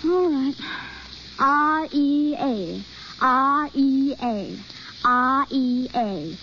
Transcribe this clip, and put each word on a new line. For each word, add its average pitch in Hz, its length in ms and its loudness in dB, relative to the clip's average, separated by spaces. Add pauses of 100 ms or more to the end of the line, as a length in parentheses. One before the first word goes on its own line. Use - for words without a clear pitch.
All 359 260 2
right. 277 260 0 (800)
R 294 540 2
E 294 480 2
A. 202 440 -2 (380)
R 269 540 2
E 269 440 2
A. 208 380 -4 (480)
R 254 460 4
E 254 420 0
A. 190 500 -2